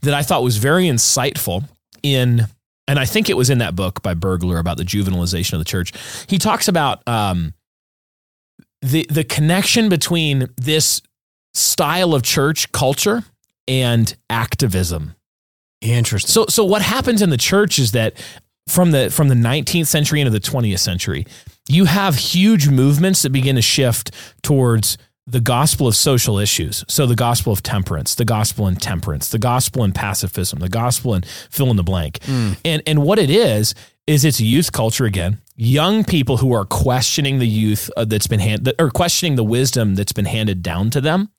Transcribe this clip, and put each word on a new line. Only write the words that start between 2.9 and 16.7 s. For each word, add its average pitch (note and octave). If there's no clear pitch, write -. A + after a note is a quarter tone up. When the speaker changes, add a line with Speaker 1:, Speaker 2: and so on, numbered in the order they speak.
Speaker 1:
I C3
think G#3+
it -
was B2
in C3
that F2+
book F#2
by F#2
Bergler F2+
about E2
the -
juvenilization F2+
of E2+
the D#2+
church. F2+
He G3
talks -
about, D#3+
um, F#2+
the, C#3+
the D3+
connection G3
between D#3
this D#3
style E3+
of C3
church D3+
culture G3+
and A#2+
activism. F2+
Speaker 2:
Interesting. A#2+
Speaker 1:
So, -
so A3
what G3+